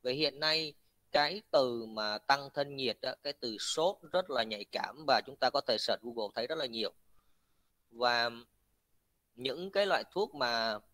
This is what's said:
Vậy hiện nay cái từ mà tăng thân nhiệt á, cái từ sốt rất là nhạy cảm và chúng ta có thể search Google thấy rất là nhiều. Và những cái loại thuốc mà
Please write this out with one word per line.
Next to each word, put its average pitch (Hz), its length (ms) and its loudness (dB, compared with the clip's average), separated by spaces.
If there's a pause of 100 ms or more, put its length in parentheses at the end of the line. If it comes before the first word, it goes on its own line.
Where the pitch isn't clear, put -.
Vậy 127 120 -2
hiện 143 260 0
nay 156 340 0 (380)
cái 151 380 2
từ 123 360 4
mà 107 320 -4
tăng 139 360 0
thân 143 220 -4
nhiệt 120 240 -2
á, 127 220 -4
cái 143 100 -6
từ 110 260 -8
sốt 175 380 0 (160)
rất 185 180 0
là 123 120 2
nhạy 107 300 -4
cảm 135 340 -6
và 123 200 6
chúng 131 100 -14
ta 127 140 2
có 139 100 0
thể 117 180 0
search 104 240 -2
Google 113 320 -6
thấy 120 120 -2
rất 160 120 -4
là 143 80 -2
nhiều. 113 260 -4 (960)
Và 120 400 2 (1040)
những 135 360 -4
cái 202 160 4
loại 165 260 2
thuốc 196 220 0
mà 113 440 0 (160)